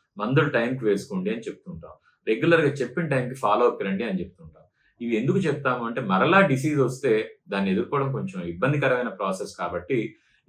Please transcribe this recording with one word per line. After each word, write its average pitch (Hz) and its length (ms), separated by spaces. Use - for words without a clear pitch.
మందులు 135 320
టైంకి 120 340
వేసుకోండి 98 460
అని 113 100
చెప్తూ - 320
ఉంటాం. 80 180
రెగ్యులర్ 156 320
గా 151 60
చెప్పిన 135 400
టైంకి 127 280
ఫాలో 107 320
అప్ - 160
రండి 98 220
అని 95 160
చెప్తూ 85 240
ఉంటాం. - 180
ఇవి 117 160
ఎందుకు 170 220
చెప్తాము 131 480
అంటే 117 140
మరలా 139 400
డిసీజ్ 147 400
వస్తే 117 540
దాన్ని 98 240
ఎదుర్కోవడం 135 400
కొంచెం 95 300
ఇబ్బందికరమైన 123 640
ప్రాసెస్ 95 480
కాబట్టి 90 600